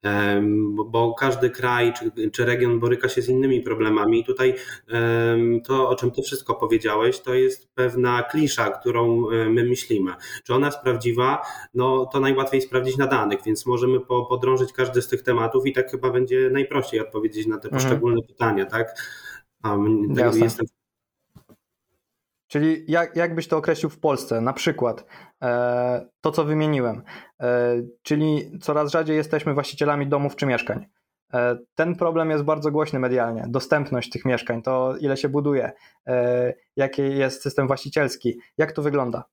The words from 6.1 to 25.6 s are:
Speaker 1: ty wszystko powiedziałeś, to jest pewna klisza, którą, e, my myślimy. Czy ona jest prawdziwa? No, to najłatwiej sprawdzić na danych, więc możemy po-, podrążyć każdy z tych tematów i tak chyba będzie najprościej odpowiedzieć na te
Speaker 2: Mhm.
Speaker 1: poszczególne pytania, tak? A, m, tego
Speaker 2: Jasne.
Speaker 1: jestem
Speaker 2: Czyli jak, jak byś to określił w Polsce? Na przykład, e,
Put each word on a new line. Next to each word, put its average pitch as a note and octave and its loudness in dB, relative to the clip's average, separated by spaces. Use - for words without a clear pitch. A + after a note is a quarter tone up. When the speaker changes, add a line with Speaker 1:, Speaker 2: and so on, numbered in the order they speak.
Speaker 1:
ty - -4
wszystko - -4
powiedziałeś, A2 2
to B2+ -4
jest B2+ 0
pewna B2 2
klisza, C3+ 0
którą, A#2 0
e, A2+ 2
my A#2 4
myślimy. A2 0
Czy B2 -4
ona C3+ 4
jest C#3+ -6
prawdziwa? B2 0
No, B2+ 2
to C#3 -2
najłatwiej C3+ 2
sprawdzić B2+ -2
na C#3 2
danych, G2+ 0
więc G#2+ -2
możemy B2+ 2
po-, B2 -2
podrążyć B2+ 0
każdy B2 0
z - -8
tych - -2
tematów A#2+ 2
i C3+ -2
tak B2+ 0
chyba B2+ -2
będzie B2+ 2
najprościej C3 0
odpowiedzieć G#2+ -4
na G#2+ -2
te G#2+ -10
Speaker 2:
Mhm. C3 -2
Speaker 1:
poszczególne A#2 2
pytania, G#2 0
tak? A2+ -4
A, G#2+ -2
m, G#2 2
tego B2+ 0
Speaker 2:
Jasne. A#2 4
Speaker 1:
jestem A2+ 0
Speaker 2:
Czyli D#3 0
jak, E3 0
jak E3+ 0
byś E3 -6
to D#3+ 0
określił D#3 0
w - -16
Polsce? C3+ 0
Na B2+ 0
przykład, C3 -2
e, B2 0